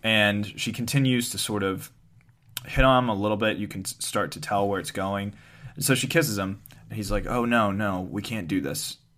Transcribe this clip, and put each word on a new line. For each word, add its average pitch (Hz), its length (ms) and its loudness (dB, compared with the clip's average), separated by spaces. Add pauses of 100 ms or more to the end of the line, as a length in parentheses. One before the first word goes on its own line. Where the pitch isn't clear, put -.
And 104 440 4 (140)
she 117 120 -4
continues 127 580 2
to 95 80 -8
sort 104 240 -2
of 95 280 -2 (760)
hit 131 180 4
on 127 200 6
him 120 60 0
a 107 40 2
little 104 220 2
bit. 107 200 2
You 101 120 -4
can 95 140 -8
s-, - 180 -8
start 90 320 -2
to - 80 -12
tell 101 280 0
where 95 120 0
it's 82 100 -8
going. 101 440 -4 (420)
And 143 80 -6
so - 100 4
she - 140 0
kisses 127 280 2
him, 98 240 -4 (300)
and 107 60 -10
he's 101 140 -4
like, 101 160 0
"Oh, 120 180 0
no, 117 260 2
no, 95 300 -2
we 92 220 -6
can't 104 260 -6
do 95 120 2
this." 71 380 -6 (200)